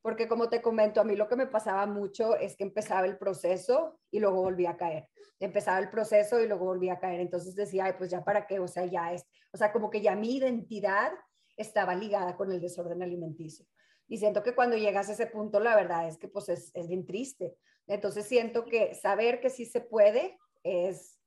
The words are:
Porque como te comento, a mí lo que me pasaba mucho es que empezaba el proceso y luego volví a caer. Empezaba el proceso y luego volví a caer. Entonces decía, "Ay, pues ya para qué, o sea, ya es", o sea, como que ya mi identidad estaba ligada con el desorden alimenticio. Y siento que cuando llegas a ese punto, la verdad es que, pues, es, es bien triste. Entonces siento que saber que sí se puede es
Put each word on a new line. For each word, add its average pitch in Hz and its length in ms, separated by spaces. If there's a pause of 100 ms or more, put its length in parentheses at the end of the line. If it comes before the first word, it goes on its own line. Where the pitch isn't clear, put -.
Porque 220 260
como 233 220
te 226 120
comento, 220 400
a - 20
mí 208 120
lo 208 120
que 247 80
me 262 120
pasaba 208 380
mucho 208 500
es - 200
que - 80
empezaba 196 420
el 190 120
proceso 190 840 (100)
y 214 100
luego 196 220
volví 185 240
a 170 120
caer. 160 320 (300)
Empezaba 190 400
el 202 100
proceso 214 500
y 226 80
luego 190 180
volví 185 240
a 180 100
caer. 180 200
Entonces 180 360
decía, 190 300
"Ay, 190 120
pues 185 120
ya 170 140
para 202 240
qué, 196 120
o 180 80
sea, 180 180
ya 175 280
es", 175 120 (260)
o - 60
sea, 214 140
como 214 180
que 208 120
ya 202 140
mi 226 220
identidad 226 760 (460)
estaba 202 360
ligada 190 440
con 196 140
el 175 100
desorden 175 420
alimenticio. 170 640 (420)
Y 220 100
siento 202 240
que 240 140
cuando 240 220
llegas 202 320
a 214 40
ese 226 140
punto, 214 320
la 226 160
verdad 175 320
es 160 100
que, - 100
pues, - 220
es, - 240
es 175 140
bien 180 180
triste. 208 500 (300)
Entonces 202 400
siento 233 400
que 220 300
saber 220 440
que 262 100
sí 247 160
se 233 160
puede 220 560 (260)
es 180 640